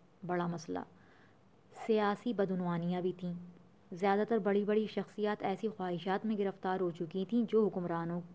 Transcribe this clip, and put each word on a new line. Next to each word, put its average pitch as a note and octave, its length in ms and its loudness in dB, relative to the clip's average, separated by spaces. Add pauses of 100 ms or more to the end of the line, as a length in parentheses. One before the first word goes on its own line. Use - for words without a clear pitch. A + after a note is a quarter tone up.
(260)
बड़ा F3 220 0
मसला, E3+ 380 -6 (920)
सियासी G#3+ 560 0
बदउनवानियाँ F3+ 680 0
भी F3+ 120 0
थीं। F3+ 220 -6 (560)
ज़्यादातर G3+ 480 2
बड़ी-बड़ी G#3 480 4
शख्सियात G#3 560 -2
ऐसी G3 260 0
ख्वाहिशात F#3 560 -2
में G#3+ 120 0
गिरफ़्तार F#3+ 420 0
हो F3+ 120 0
चुकी F3 340 -4
थीं A3+ 200 2
जो A3 180 6
हुक्मरानों E3+ 580 0 (140)